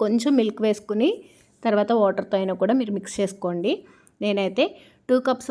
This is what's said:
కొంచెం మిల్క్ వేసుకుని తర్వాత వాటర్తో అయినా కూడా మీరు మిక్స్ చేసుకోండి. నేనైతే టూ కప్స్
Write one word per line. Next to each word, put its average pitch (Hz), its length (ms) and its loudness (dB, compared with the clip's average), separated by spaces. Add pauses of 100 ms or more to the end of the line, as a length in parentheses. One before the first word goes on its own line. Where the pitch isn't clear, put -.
కొంచెం 233 360 2
మిల్క్ 214 280 0
వేసుకుని 214 440 0 (520)
తర్వాత 208 280 2 (100)
వాటర్తో 196 380 0
అయినా 190 220 -2
కూడా 214 180 4
మీరు 214 180 -2
మిక్స్ - 240 -8
చేసుకోండి. 185 520 -2 (480)
నేనైతే 202 420 -2 (460)
టూ 254 60 4 (120)
కప్స్ 254 240 -4